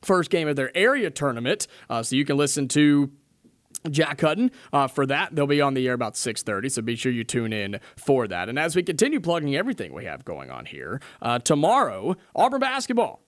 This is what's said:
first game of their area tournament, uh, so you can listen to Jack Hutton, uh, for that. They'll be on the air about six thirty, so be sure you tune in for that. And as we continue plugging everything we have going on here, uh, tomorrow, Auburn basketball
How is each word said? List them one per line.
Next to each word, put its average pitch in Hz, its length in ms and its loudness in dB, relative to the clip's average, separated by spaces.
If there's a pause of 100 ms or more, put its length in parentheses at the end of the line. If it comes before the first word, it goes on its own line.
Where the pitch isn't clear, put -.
first 180 280 2
game 165 180 2
of 147 80 0
their 131 220 -2
area 226 320 2
tournament, 135 580 -2 (220)
uh, 117 140 -2
so 120 120 -4
you 139 80 2
can 139 140 0
listen 139 320 0
to 143 420 6 (800)
Jack 143 300 0
Hutton, 175 280 2 (240)
uh, 139 140 2
for 139 180 0
that. 147 300 -2
They'll 147 100 2
be 143 160 2
on 139 120 2
the 131 140 0
air 127 60 2
about 120 240 -4
six - 240 -4
thirty, 107 280 -4
so 127 120 -4
be 117 140 -2
sure 127 160 0
you 117 140 -2
tune 113 260 -2
in 101 280 -4 (180)
for 131 320 2
that. 90 200 -4
And 123 80 -4
as 160 200 0
we 180 60 2
continue 220 360 2
plugging 160 360 -2
everything 156 380 -4
we 85 120 -12
have 73 180 -12
going 67 260 -10
on 64 160 -12
here, 71 360 -10 (200)
uh, 120 180 -2
tomorrow, 156 760 2 (200)
Auburn 247 260 2
basketball 254 680 -2